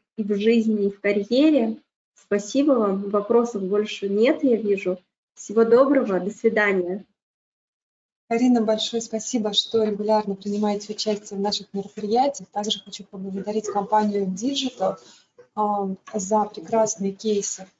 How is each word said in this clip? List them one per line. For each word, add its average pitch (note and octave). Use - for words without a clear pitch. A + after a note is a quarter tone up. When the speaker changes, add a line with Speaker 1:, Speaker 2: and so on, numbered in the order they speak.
Speaker 1:
и A3
в G3+
жизни, G#3+
и G3
в -
карьере. A3+
Спасибо C4
вам. G3+
Вопросов G#3
больше G3+
нет, A#3
я B3
вижу. G3
Всего A3
доброго. A#3
До F#3
свидания. G3+
Speaker 2:
Карина, A#3+
большое A3
спасибо, G#3+
что A3
регулярно G#3
принимаете G#3
участие G#3
в -
наших G3+
мероприятиях. G#3
Также G#3
хочу F#3+
поблагодарить G3
компанию G3+
Digital, G3+
а, G#3
за G#3
прекрасные G3+
кейсы. G3+